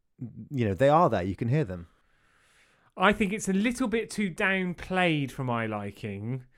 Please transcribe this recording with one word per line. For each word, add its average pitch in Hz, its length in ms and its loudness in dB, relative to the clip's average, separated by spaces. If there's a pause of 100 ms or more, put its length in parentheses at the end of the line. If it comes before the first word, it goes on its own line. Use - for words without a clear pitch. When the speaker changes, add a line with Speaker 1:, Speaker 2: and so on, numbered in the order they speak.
(500)
Speaker 1:
you 117 180 0
know, 98 60 0
they 135 160 6
are 160 180 6
there. 104 140 2
You 95 140 -2
can 123 120 -2
hear 147 160 2
them. 90 220 -8 (1120)
Speaker 2:
I 196 160 4
think 208 180 0
it's - 160 -4
a 190 60 2
little 247 340 0
bit 220 220 -2
too 208 200 -2
downplayed 180 1000 0
for - 120 -8
my 117 220 -2
liking. 104 800 -6 (140)